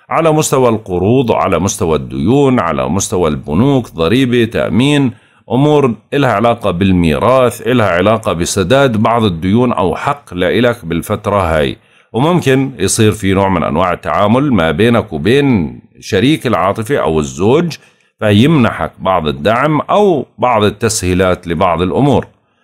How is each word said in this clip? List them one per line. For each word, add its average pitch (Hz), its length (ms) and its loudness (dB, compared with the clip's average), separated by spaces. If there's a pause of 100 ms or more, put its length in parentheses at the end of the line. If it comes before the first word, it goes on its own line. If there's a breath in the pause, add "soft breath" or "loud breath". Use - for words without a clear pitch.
على 156 220 0
مستوى 151 380 2
القروض، 107 640 0
على 85 280 0
مستوى 87 360 -2
الديون، 104 640 0
على 71 300 -2
مستوى 90 400 -2
البنوك، 98 640 0
ضريبة، 117 540 0
تأمين، 113 640 0 (400 soft breath)
أمور 139 420 2 (200)
إلها 139 180 0
علاقة 110 400 0
بالميراث، 95 960 2
إلها 117 220 2
علاقة 101 440 0
بسداد 101 640 0
بعض 113 260 0
الديون 101 500 0
أو 82 220 -2
حق - 380 -6
لإلك 90 520 0
بالفترة 98 560 -2
هاي. 78 360 0 (360 soft breath)
وممكن 135 640 0
يصير 107 320 2
في 101 220 -2
نوع 98 160 2
من 85 140 0
أنواع 87 300 -2
التعامل 107 600 0
ما 82 180 2
بينك 107 420 0
وبين 90 640 0 (200)
شريك 123 480 -2
العاطفة 104 500 -2
أو 78 220 0
الزوج، 101 580 0 (420 soft breath)
فيمنحك 107 800 2
بعض 87 280 -2
الدعم 113 540 0
أو 185 440 0 (120)
بعض 113 260 0
التسهيلات 92 840 -2
لبعض 85 340 0
الأمور. 92 460 0 (360)